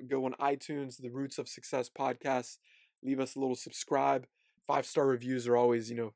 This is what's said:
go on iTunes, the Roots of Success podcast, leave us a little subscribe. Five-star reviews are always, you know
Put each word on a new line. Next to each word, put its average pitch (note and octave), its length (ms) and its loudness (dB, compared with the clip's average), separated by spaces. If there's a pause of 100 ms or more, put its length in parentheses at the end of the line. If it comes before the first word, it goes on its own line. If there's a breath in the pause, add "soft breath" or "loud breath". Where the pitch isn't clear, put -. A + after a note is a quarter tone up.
go C3 160 0
on C3 160 -2
iTunes, C#3 640 -2
the B2+ 80 -8
Roots C3 280 -6
of C#3 120 -6
Success - 400 -4
podcast, C3 680 -2 (440 soft breath)
leave C3 160 0
us C3 160 -2
a C#3 40 -8
little C3 160 0
subscribe. C#3 720 0 (380)
Five-star C#3+ 400 2
reviews B2+ 400 0
are A#2+ 120 6
always, A#2+ 320 4
you A#2 80 -6
know A2+ 180 -6